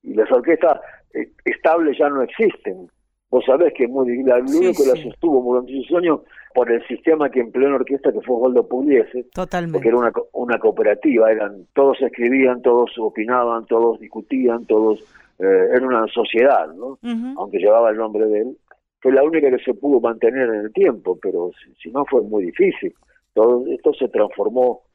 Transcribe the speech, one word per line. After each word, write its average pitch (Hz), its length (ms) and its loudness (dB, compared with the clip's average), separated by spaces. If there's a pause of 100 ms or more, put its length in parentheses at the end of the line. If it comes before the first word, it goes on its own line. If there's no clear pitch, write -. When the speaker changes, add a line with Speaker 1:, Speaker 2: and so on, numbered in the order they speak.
Speaker 1:
Y - 100 -14
las 107 180 0
orquestas, 165 500 2 (340)
eh, - 160 -10 (160)
estables 160 500 0
ya 147 140 0
no 139 120 -2
existen. 104 680 -4 (420)
Vos 127 160 0
sabés 147 280 2
que 127 100 0
es 117 60 -4
muy 131 180 -2
di-, 123 140 -4
la, 123 160 4
lo 131 80 -2
Speaker 2:
Sí, 147 120 0
Speaker 1:
único 180 240 0
que 135 80 0
la 123 40 4
Speaker 2:
sí. 151 160 -6
Speaker 1:
sostuvo 143 320 0
durante 123 300 -2
muchos 139 240 -4
años 175 240 0 (340)
por 120 160 0
el 117 160 0
sistema 147 440 0
que 127 100 0
empleó 120 260 0
en 143 80 0
orquesta, 131 380 -2
que 107 80 -4
fue 123 160 -2
Osvaldo 123 320 2
Pugliese, 127 560 0 (100)
Speaker 2:
Totalmente. 175 420 -6
Speaker 1:
porque - 120 0
era 120 100 2
una 117 140 2
co-, 120 220 -6
una 120 240 -4
cooperativa, 110 720 2
eran, 101 420 -6
todos 139 260 2
escribían, 123 600 0
todos 120 340 2
opinaban, 117 720 -4
todos 117 320 2
discutían, 117 680 -4
todos, 107 340 2 (400)
eh, 117 340 2
era 127 100 0
una 117 220 -2
sociedad, 110 680 0
¿no? 117 280 -14
Speaker 2:
Ujú. 240 380 -8
Speaker 1:
Aunque 196 180 -8
llevaba - 320 4
el 107 60 -4
nombre 110 300 -4
de 107 160 0
él. 127 140 -8 (440)
Fue 131 100 0
la 131 140 4
única 151 260 2
que 127 140 0
se 123 100 -2
pudo 139 260 0
mantener 117 500 0
en 107 160 -2
el 110 60 -12
tiempo, 110 480 0
pero 87 300 -4 (100)
si, - 220 -20
si 82 80 -16
no 135 160 -4
fue 123 160 0
muy 104 220 -4
difícil. - 500 -2 (380)
Todo 123 340 2
esto 135 280 -2
se 127 160 -4
transformó 110 720 -2 (120)